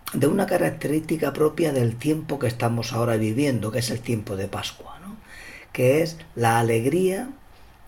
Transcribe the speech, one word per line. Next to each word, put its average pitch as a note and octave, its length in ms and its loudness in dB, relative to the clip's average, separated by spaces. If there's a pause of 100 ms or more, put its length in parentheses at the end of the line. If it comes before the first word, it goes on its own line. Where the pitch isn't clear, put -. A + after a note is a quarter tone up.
(140)
de C3 140 2
una F#3+ 180 2
característica D#3 880 0
propia D3+ 400 2
del A#2 220 2
tiempo D#3 420 -2
que B2+ 100 0
estamos A#2 460 -2
ahora A#2 240 2
viviendo, A2 540 0
que A#2+ 80 0
es A#2+ 100 -2
el A#2+ 120 -4
tiempo G#2+ 340 -4
de F#2+ 120 -4
Pascua, - 520 -10
¿no? G3 180 -16 (560)
Que C3 280 4
es D#3+ 160 -2 (160)
la A#2 260 2
alegría E3+ 720 2 (580)